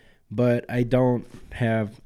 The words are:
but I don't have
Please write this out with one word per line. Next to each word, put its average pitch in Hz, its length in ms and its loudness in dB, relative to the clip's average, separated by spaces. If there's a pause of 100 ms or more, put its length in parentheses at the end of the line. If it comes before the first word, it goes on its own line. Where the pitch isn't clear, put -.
(300)
but 120 380 0
I 123 140 -2
don't 123 440 2 (260)
have 113 540 -2